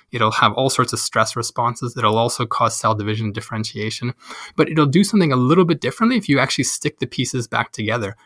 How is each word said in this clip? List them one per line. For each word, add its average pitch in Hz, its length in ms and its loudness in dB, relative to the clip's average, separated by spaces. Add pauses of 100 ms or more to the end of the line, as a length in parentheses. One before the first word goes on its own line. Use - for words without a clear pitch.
(120)
It'll 113 200 2
have 110 220 2
all 131 160 2
sorts - 240 0
of 110 60 -2
stress - 360 0
responses. 120 600 -4
It'll 110 220 2
also 117 280 0
cause - 320 0
cell 110 180 2
division 107 320 -2
and 101 80 -6
differentiation. 110 800 -6 (420)
But - 140 2
it'll 156 160 4
do 160 180 6
something 180 300 2
a 127 40 4
little 160 280 4
bit 160 160 0
differently 226 360 0
if 196 120 -2
you 139 100 4
actually 131 240 0
stick - 360 -4
the 139 60 -4
pieces 123 420 -4
back 113 260 -4
together. 107 420 -4 (100)